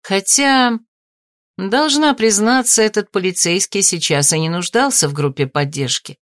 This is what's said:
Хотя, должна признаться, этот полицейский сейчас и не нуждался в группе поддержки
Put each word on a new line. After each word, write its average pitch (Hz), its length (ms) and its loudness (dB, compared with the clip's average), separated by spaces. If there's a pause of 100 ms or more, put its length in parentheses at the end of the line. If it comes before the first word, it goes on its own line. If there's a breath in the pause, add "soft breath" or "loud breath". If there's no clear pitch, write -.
Хотя, 262 760 2 (760)
должна 285 560 2
признаться, 220 680 2
этот 214 300 -2
полицейский 185 680 -2
сейчас 156 500 0
и 160 80 -2
не 160 100 -2
нуждался 202 600 -2
в 143 40 -6
группе 139 340 -2
поддержки 143 800 -6